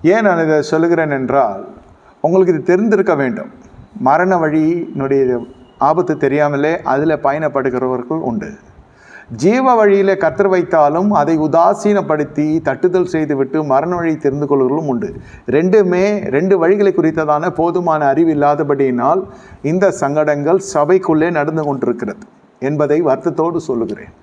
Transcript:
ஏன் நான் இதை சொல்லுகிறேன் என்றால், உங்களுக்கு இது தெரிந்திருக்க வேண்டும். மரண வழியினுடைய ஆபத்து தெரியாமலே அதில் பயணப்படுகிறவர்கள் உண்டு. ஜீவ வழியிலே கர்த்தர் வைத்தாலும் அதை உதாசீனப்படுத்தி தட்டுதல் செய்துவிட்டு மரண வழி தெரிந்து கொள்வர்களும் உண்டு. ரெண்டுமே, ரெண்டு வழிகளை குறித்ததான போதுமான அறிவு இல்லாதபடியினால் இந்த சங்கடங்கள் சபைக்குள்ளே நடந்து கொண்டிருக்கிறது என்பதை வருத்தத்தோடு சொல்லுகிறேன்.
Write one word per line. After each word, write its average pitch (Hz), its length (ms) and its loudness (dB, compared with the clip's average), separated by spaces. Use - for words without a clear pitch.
ஏன் 208 220 4
நான் 175 200 2
இதை 156 180 2
சொல்லுகிறேன் 160 500 0
என்றால், 127 560 0
உங்களுக்கு 180 320 2
இது 151 100 -2
தெரிந்திருக்க 190 520 2
வேண்டும். 127 360 -4
மரண 170 380 2
வழியினுடைய 147 1080 0
ஆபத்து 160 400 0
தெரியாமலே 147 640 0
அதில் 147 360 -2
பயணப்படுகிறவர்கள் 131 1000 -4
உண்டு. 107 340 -6
ஜீவ 240 400 2
வழியிலே 196 420 4
கர்த்தர் 190 320 0
வைத்தாலும் 170 600 2
அதை 160 300 2
உதாசீனப்படுத்தி 156 1200 0
தட்டுதல் 175 440 0
செய்துவிட்டு 151 580 -2
மரண 151 320 0
வழி 165 220 -2
தெரிந்து 143 300 -2
கொள்வர்களும் 139 400 0
உண்டு. 107 280 -4
ரெண்டுமே, 185 800 2
ரெண்டு 170 400 2
வழிகளை 202 260 2
குறித்ததான 160 560 0
போதுமான 160 580 0
அறிவு 156 260 2
இல்லாதபடியினால் 143 920 0
இந்த 180 300 0
சங்கடங்கள் 147 680 0
சபைக்குள்ளே 160 580 2
நடந்து 160 320 -2
கொண்டிருக்கிறது 131 600 -4
என்பதை 147 440 0
வருத்தத்தோடு 165 540 -2
சொல்லுகிறேன். 113 520 -6